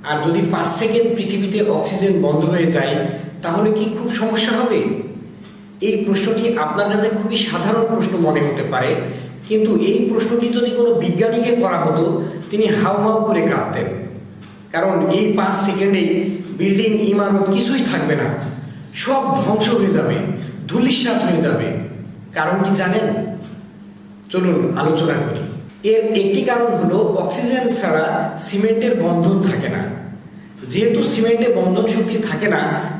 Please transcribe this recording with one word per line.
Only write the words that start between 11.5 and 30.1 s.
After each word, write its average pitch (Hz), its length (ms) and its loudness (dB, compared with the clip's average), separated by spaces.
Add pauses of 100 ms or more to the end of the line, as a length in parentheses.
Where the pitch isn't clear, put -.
করা 185 260 2
হতো, 160 240 2 (420)
তিনি 214 260 0
হাউমাউ 202 520 2
করে 165 180 2
কাঁদতেন। - 440 -2 (840)
কারণ 175 240 0 (160)
এই 214 220 2
পাঁচ 196 240 0
সেকেন্ডেই 190 520 2 (440)
বিল্ডিং, 202 380 2 (140)
ইমারত 196 440 2
কিছুই 240 340 2
থাকবে 156 320 0
না, - 120 -2 (680)
সব 269 260 0 (140)
ধ্বংস 214 340 2
হয়ে 196 260 2
যাবে, 156 220 2 (500)
ধূলিসাৎ 240 560 0
হয়ে 170 180 2
যাবে। 147 260 0 (680)
কারণ 165 280 0
কি 196 140 0
জানেন? 190 300 0 (1200)
চলুন 180 280 2 (200)
আলোচনা 151 420 2
করি। - 240 -4 (400)
এর 220 200 4 (120)
একটি 196 280 2
কারণ 240 340 2
হলো - 200 2 (200)
অক্সিজেন 240 520 0
ছাড়া 160 360 0 (320)
সিমেন্টের 220 600 0
বন্ধন 170 420 2
থাকে - 280 0
না। - 120 -4 (840)